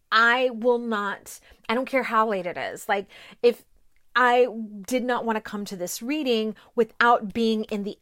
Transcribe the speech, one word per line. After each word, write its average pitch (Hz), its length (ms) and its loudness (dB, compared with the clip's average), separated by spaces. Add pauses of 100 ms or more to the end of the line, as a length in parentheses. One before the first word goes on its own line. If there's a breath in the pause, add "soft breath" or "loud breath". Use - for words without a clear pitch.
(120)
I 240 380 4
will 240 280 2
not, 214 600 -6 (300 soft breath)
I 226 40 2
don't 262 140 0
care 262 160 0
how 220 240 2
late 190 180 -2
it 165 120 -6
is. 107 320 -6
Like, 196 180 -2 (340 loud breath)
if 240 220 2 (500)
I 247 340 6 (380)
did 247 200 -2
not 247 180 -2
wanna 220 160 -2
come 202 240 -10
to 196 140 -10
this 175 240 -8
reading 233 520 -2 (220 soft breath)
without 233 580 2
being 220 320 0
in 202 180 -6
the 196 180 -10